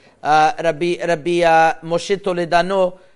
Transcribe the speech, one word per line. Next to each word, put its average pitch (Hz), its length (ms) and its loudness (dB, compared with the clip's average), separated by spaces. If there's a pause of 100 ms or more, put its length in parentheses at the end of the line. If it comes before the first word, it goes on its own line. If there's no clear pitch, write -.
(220)
Uh, 156 360 2
Rabbi, 165 380 -2 (100)
Rabbi, 170 360 -2
uh, 165 400 4
Moshe 170 340 -4
Toledano, 180 800 -2 (180)